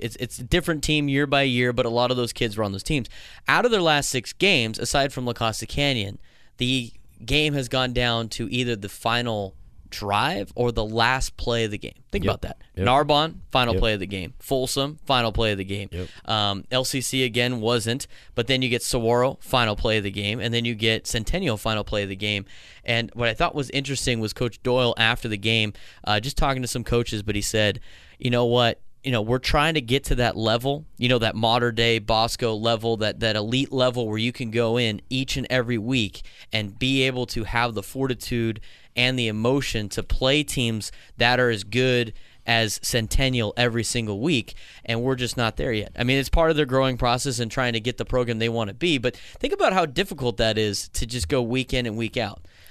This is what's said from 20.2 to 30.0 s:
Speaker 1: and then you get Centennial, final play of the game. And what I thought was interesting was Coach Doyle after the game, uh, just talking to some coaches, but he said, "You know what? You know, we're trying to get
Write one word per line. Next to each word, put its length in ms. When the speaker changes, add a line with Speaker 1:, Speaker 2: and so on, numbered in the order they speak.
Speaker 1:
and 120
then 120
you 100
get 320
Centennial, 520
final 260
play 180
of 60
the 80
game. 300
And 300
what 140
I 60
thought 200
was 160
interesting 480
was 140
Coach 300
Doyle 340
after 320
the 80
game, 380
uh, 160
just 180
talking 240
to 60
some 160
coaches, 380
but 140
he 60
said, 360
"You 120
know 160
what? 340
You 60
know, 100
we're 200
trying 340
to 60
get 240